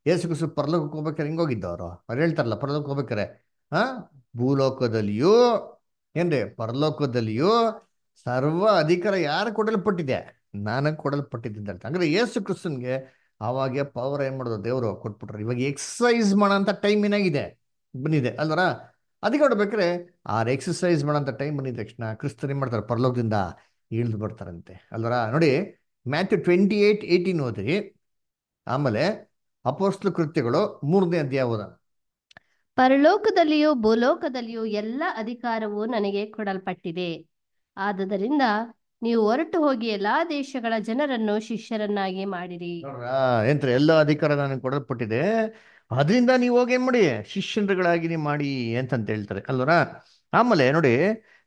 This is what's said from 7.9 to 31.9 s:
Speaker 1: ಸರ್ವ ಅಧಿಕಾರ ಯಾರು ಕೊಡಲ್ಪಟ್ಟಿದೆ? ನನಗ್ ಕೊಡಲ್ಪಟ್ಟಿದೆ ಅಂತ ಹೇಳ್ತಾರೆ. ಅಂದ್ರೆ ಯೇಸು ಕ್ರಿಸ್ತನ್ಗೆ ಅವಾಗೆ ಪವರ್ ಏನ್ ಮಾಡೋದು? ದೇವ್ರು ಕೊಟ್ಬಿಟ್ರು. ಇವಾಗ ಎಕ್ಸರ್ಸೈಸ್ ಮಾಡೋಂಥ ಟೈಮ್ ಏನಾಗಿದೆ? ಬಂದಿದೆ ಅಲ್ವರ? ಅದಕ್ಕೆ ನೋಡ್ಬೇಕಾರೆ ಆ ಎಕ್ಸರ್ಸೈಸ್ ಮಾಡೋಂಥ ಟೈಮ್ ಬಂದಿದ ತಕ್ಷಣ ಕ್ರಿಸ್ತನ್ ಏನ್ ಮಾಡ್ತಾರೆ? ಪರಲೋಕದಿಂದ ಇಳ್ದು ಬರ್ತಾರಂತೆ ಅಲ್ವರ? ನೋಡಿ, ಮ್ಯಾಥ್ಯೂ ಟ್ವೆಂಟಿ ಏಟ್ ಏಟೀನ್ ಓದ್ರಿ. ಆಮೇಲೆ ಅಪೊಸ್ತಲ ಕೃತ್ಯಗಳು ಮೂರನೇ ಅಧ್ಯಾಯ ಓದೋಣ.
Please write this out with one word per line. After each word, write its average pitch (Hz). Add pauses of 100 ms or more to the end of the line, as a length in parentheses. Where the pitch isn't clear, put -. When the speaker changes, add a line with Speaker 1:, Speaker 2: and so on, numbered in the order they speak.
Speaker 1:
ಸರ್ವ 151
ಅಧಿಕಾರ 180
ಯಾರು 180
ಕೊಡಲ್ಪಟ್ಟಿದೆ? 185 (120)
ನನಗ್ 131
ಕೊಡಲ್ಪಟ್ಟಿದೆ 123
ಅಂತ 104
ಹೇಳ್ತಾರೆ. 104
ಅಂದ್ರೆ 175
ಯೇಸು 214
ಕ್ರಿಸ್ತನ್ಗೆ 131 (160)
ಅವಾಗೆ 131
ಪವರ್ 139
ಏನ್ 135
ಮಾಡೋದು? 117
ದೇವ್ರು 117
ಕೊಟ್ಬಿಟ್ರು. 107
ಇವಾಗ 120
ಎಕ್ಸರ್ಸೈಸ್ 208
ಮಾಡೋಂಥ 202
ಟೈಮ್ 208
ಏನಾಗಿದೆ? 190 (440)
ಬಂದಿದೆ 147
ಅಲ್ವರ? 156 (640)
ಅದಕ್ಕೆ 240
ನೋಡ್ಬೇಕಾರೆ 202
ಆ 110
ಎಕ್ಸರ್ಸೈಸ್ 151
ಮಾಡೋಂಥ 147
ಟೈಮ್ 139
ಬಂದಿದ 127
ತಕ್ಷಣ 110
ಕ್ರಿಸ್ತನ್ 139
ಏನ್ 139
ಮಾಡ್ತಾರೆ? 117
ಪರಲೋಕದಿಂದ 120 (580)
ಇಳ್ದು 113
ಬರ್ತಾರಂತೆ 92
ಅಲ್ವರ? 113
ನೋಡಿ, 131 (260)
ಮ್ಯಾಥ್ಯೂ 180
ಟ್ವೆಂಟಿ 185
ಏಟ್ 208
ಏಟೀನ್ 175
ಓದ್ರಿ. 123 (720)
ಆಮೇಲೆ 139 (340)
ಅಪೊಸ್ತಲ 190
ಕೃತ್ಯಗಳು 156
ಮೂರನೇ 175
ಅಧ್ಯಾಯ 135
ಓದೋಣ. 110 (1080)